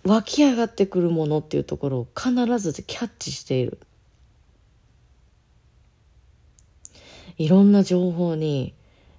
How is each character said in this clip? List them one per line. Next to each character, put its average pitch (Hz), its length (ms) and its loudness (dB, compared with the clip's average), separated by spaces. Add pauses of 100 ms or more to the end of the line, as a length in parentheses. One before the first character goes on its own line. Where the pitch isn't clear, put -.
湧 208 200 2
き 294 220 2
上 254 120 4
が 233 80 0
っ 220 40 -4
て 196 180 -2
く 190 140 -2
る 170 100 2
も 160 160 0
の 151 120 0
っ 147 40 -2
て 147 140 -6
い 143 40 0
う 135 40 -8
と 151 120 -8
こ 143 140 -6
ろ 131 100 -4
を 120 140 -10
必 254 180 -4 (260)
ず 170 240 -6
キ - 140 -12
ャ 233 100 -8
ッ - 120 -12
チ - 140 -12
し - 120 -14
て 131 160 -2
い 120 40 -2
る。 - 140 -8 (3500)
い 156 100 0
ろ 190 140 6
ん 202 100 8
な 202 100 6
情 180 280 0
報 170 240 -2
に、 151 400 -4 (440)